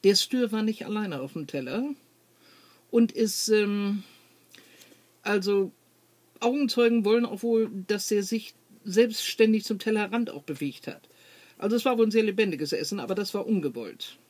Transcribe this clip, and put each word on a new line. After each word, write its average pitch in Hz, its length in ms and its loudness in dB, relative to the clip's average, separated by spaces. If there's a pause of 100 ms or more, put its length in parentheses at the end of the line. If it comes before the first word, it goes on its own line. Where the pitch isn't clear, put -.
Der 196 140 6
Stör 247 340 0
war 220 140 -2
nicht 214 200 -4
alleine 202 360 -6
auf 139 140 -10
dem 156 120 -8
Teller 160 480 -6 (960)
und 233 220 4
ist, - 380 -2
ähm, 202 520 2 (1200)
also 202 480 2 (760)
Augenzeugen 240 600 2
wollen 226 200 4
auch - 180 -6
wohl, 226 280 2 (160)
dass 208 240 -2
er 208 120 2
sich 214 320 -6 (300)
selbstständig 220 800 2
zum 208 140 -4
Tellerrand 214 500 -2
auch - 140 -12
bewegt 143 440 -8
hat. - 220 -14 (480)
Also 214 200 0
es 226 80 -2
war 254 120 2
wohl 226 100 4
ein 214 40 0
sehr 220 120 2
lebendiges 190 500 0
Essen, 156 280 -6
aber 123 140 -4
das 190 180 -6
war 202 140 -4
ungewollt. 139 720 -4 (120)